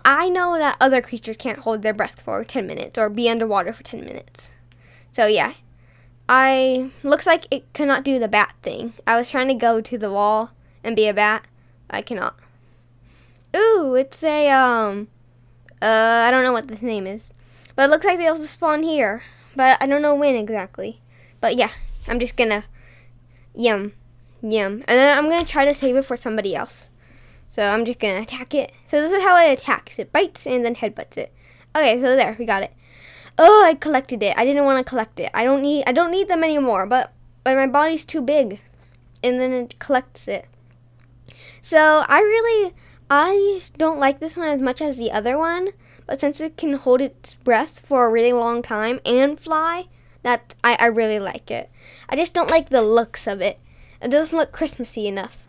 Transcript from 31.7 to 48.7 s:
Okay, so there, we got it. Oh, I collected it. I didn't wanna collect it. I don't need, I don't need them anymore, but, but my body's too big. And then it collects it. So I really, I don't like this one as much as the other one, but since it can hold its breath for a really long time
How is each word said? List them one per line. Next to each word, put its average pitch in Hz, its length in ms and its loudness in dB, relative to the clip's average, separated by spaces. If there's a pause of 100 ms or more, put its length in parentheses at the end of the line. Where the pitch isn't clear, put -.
Okay, 247 240 2
so 254 160 2
there, 220 220 0
we 233 80 -8
got 196 160 -2
it. - 120 -10 (600)
Oh, 403 300 10
I 320 80 6
collected 269 480 -4
it. 202 160 0
I 233 80 2
didn't 285 200 2
wanna 269 180 2
collect 254 360 -8
it. - 140 -6
I 220 100 0
don't 269 200 2
need, 285 240 0
I 247 40 2
don't 330 200 2
need 381 160 -2
them 339 160 0
anymore, 262 420 0
but, 247 280 -2 (300)
but 262 120 0
my 269 100 2
body's 302 400 0
too 320 160 -6
big. 269 380 0 (640)
And 247 160 0
then 254 120 -2
it 247 280 -8
collects - 480 -4
it. 196 180 -8 (1120)
So 311 480 2
I 294 120 4
really, 427 560 0 (340)
I 381 520 2 (160)
don't 320 220 -2
like 277 200 0
this 320 180 -10
one 330 120 -4
as 277 120 -2
much 254 180 -4
as 294 180 -6
the 233 140 -6
other 220 240 -2
one, 339 340 -2 (360)
but - 160 -8
since 294 180 -2
it 214 180 -10
can 302 160 -4
hold 262 280 2
its - 320 -8
breath 247 460 -2
for 254 260 0
a 226 60 2
really 233 220 2
long 233 280 -2
time 226 420 -4